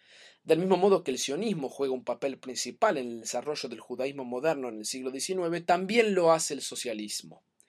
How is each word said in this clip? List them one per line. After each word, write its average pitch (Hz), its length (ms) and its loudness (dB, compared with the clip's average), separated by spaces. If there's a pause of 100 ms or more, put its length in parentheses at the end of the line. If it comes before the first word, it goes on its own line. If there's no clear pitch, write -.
(460)
Del 160 140 6
mismo 185 180 4
modo 185 260 6
que 139 80 -2
el 123 60 -2
sionismo 156 500 -2
juega 135 260 -2
un 127 100 -4
papel 123 340 -4
principal 131 600 0
en 123 100 -4
el 117 140 -8
desarrollo 131 460 -6
del 113 120 -12
judaísmo 135 440 -6
moderno 127 460 -2
en 110 80 -8
el 107 80 -10
siglo 131 260 -6
diecinueve, 170 500 -4
también 196 520 4
lo 170 180 6
hace 160 220 2
el 131 80 -6
socialismo. 107 800 -8 (260)